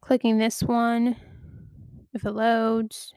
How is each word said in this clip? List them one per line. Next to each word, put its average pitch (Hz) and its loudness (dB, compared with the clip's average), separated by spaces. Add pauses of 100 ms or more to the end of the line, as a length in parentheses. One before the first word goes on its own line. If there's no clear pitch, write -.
Clicking 233 2
this 220 0
one. 233 0 (960)
If 240 -8
it 202 -4
loads. 226 0